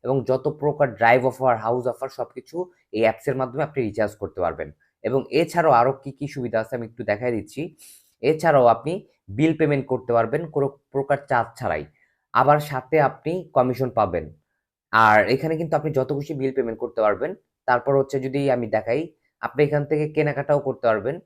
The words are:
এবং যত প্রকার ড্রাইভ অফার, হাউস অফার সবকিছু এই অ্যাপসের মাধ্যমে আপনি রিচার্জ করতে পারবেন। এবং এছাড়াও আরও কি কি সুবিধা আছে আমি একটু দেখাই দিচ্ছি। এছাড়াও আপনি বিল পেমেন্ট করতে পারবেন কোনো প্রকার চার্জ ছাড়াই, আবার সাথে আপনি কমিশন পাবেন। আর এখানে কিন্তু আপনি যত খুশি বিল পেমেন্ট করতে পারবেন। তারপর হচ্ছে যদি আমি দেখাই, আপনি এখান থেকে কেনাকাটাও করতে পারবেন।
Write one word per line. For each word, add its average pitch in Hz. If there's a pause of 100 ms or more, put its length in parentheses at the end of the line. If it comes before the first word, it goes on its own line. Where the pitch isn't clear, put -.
এবং 127 (140)
যত 131 (160)
প্রকার 147 (120)
ড্রাইভ 120 (100)
অফার, 131 (100)
হাউস 120
অফার 131
সবকিছু - (420)
এই 110
অ্যাপসের -
মাধ্যমে 131
আপনি 143
রিচার্জ 104
করতে 98
পারবেন। 82 (340)
এবং 127 (200)
এছাড়াও 165
আরও 127 (100)
কি 139
কি 147
সুবিধা 120
আছে 135
আমি 120
একটু 117 (100)
দেখাই 117
দিচ্ছি। 101 (640)
এছাড়াও 156 (100)
আপনি 147 (440)
বিল 156
পেমেন্ট 147
করতে 127
পারবেন 117 (140)
কোনো 139 (260)
প্রকার 139 (100)
চার্জ 117 (100)
ছাড়াই, 82 (500)
আবার 139 (100)
সাথে 139 (140)
আপনি - (240)
কমিশন 127 (100)
পাবেন। 85 (680)
আর 110 (160)
এখানে 156
কিন্তু 160
আপনি 151
যত 127
খুশি 147
বিল 131
পেমেন্ট 117
করতে 113
পারবেন। 107 (360)
তারপর 127
হচ্ছে 135
যদি 135 (140)
আমি 120
দেখাই, 117 (400)
আপনি 120
এখান 147
থেকে 151 (100)
কেনাকাটাও 147
করতে 120
পারবেন। 113